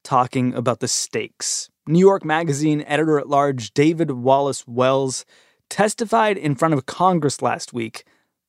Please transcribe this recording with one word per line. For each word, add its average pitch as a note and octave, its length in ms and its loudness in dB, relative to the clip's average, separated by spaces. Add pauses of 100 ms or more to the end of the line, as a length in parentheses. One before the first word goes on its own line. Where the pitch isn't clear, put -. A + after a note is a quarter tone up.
talking B2+ 480 0
about A#2+ 280 -2
the B2+ 80 -4
stakes. - 800 -8 (160)
New D#3 120 2
York F#3+ 280 6
Magazine D3+ 600 -2
editor-at-large C#3+ 880 0
David D#3+ 380 2
Wallace C3+ 580 0
Wells C3 560 0 (440)
testified G#3+ 680 0
in D3 200 -2
front D#3+ 180 2
of C3+ 100 -2
Congress F3 560 0
last A#2 320 -4
week A#2 320 -10 (440)